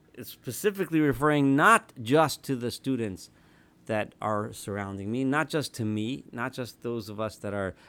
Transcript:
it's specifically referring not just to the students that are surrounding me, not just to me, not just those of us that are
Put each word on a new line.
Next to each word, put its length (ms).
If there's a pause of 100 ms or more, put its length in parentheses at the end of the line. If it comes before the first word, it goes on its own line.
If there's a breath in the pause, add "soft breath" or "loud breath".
(160)
it's 160
specifically 680
referring 560
not 460
just 420
to 140
the 140
students 580 (560 soft breath)
that 360
are 300
surrounding 600
me, 120
not 240
just 280
to 100
me, 460
not 220
just 280
those 260
of 120
us 180
that 160
are 220 (140 loud breath)